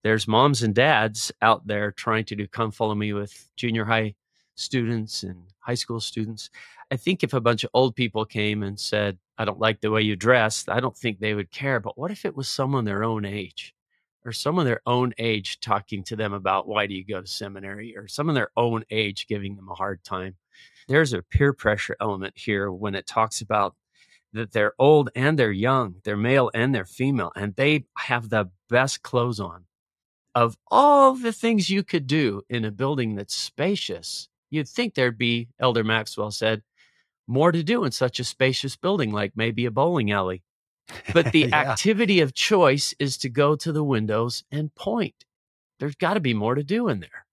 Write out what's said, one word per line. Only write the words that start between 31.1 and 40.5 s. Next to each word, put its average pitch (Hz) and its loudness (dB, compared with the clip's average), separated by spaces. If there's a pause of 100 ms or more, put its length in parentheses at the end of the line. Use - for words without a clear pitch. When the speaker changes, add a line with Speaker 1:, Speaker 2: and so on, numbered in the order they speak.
Speaker 1:
the 240 -4
things 220 2
you 196 0
could 147 -2
do 127 2
in 120 -2
a 107 -4
building 123 -2
that's 101 -8
spacious, - -4 (220)
you'd 151 -4
think 240 -4
there'd 123 2
be, 117 0 (120)
Elder 117 2
Maxwell 107 -2
said, 110 0 (640)
more 147 4
to 165 0
do 214 0
in 127 -2
such - -2
a 127 -4
spacious 131 0
building, 170 0
like 104 -2
maybe 113 -2
a 117 -2
bowling 135 2
alley. 92 -2 (720)